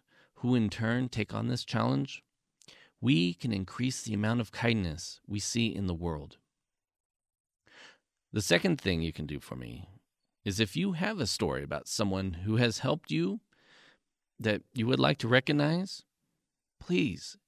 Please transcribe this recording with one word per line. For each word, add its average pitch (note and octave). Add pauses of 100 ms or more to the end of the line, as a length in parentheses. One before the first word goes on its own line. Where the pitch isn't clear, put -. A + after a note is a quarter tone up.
(420)
who B2
in A2
turn A#2+
take G#2+
on A2+
this B2
challenge, C3+ (760)
we E3
can A#2+
increase G#2+
the A2
amount G#2+
of A2
kindness F#2+
we G#2
see A2+
in G2
the F2+
world. D#2+ (1900)
The A2
second F3
thing F2
you E2
can D#2+
do C#2
for -
me A#1+ (560)
is G2+
if -
you F#3+
have G3+
a A#2+
story C#2
about C#2+
someone F#2+ (140)
who G#2+
has A#2+
helped C#3+
you F#3+ (1000)
that G#2+ (120)
you A#2
would C3
like C3+
to A#2
recognize, D3 (760)
please D#3+ (100)